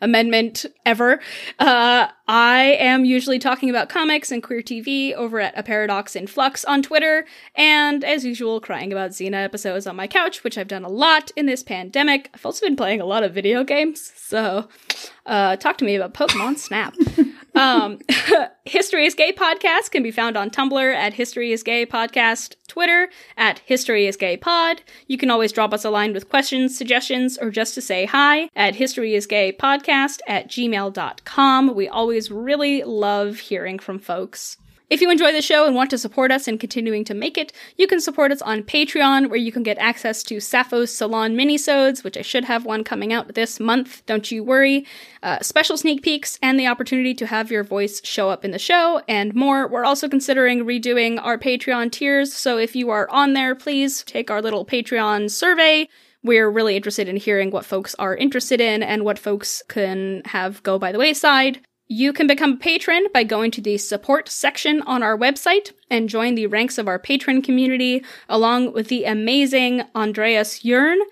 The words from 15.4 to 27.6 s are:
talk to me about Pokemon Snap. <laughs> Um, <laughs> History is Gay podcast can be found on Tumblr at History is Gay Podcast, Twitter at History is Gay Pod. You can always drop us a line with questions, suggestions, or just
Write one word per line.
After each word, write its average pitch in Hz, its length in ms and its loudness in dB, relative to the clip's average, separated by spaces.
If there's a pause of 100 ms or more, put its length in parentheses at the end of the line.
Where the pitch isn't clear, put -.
talk 285 220 -2
to 277 60 0
me 202 100 0
about 190 180 -4
Pokemon 285 460 0
Snap. - 420 -6
<laughs> 320 40 6 (480)
Um, 233 460 2 (340)
<laughs> - 320 0
History 381 420 0
is - 80 0
Gay 330 180 2
podcast 339 580 0
can 254 140 0
be 226 80 -4
found 226 240 -2
on 202 140 -2
Tumblr 262 440 0
at 208 200 -2
History 240 360 -4
is 226 140 -4
Gay 233 200 -2
Podcast, 233 720 -2 (140)
Twitter 349 420 2 (260)
at 220 220 2
History 233 480 0
is 196 100 -4
Gay 180 200 -2
Pod. 339 460 0 (260)
You 262 100 -4
can 262 120 0
always 226 200 2
drop 214 240 0
us 208 100 -6
a 220 60 -2
line 208 220 0
with 196 160 -8
questions, 262 500 0
suggestions, 254 600 0
or 226 120 -6
just 220 240 -4